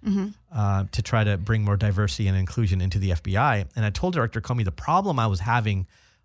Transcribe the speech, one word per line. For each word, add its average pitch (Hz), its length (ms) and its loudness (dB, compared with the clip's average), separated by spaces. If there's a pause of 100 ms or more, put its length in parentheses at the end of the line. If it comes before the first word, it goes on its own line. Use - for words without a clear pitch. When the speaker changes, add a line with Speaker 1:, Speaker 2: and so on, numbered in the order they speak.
Speaker 1:
Mm-hmm. 196 220 0 (260)
Speaker 2:
uh, 98 380 0
to - 120 -4
try 113 220 0
to 101 120 2
bring 107 280 0
more 101 120 2
diversity 101 520 0
and 95 80 2
inclusion 95 440 0
into 92 180 -2
the 95 140 0
F 85 120 -2
B 95 120 -2
I. 113 280 2 (120)
And 110 80 0
I 104 60 2
told 180 240 -2
Director 117 260 0
Comey 120 240 -2
the 90 80 -2
problem 175 460 0
I 113 100 2
was 92 120 0
having 107 460 0 (380)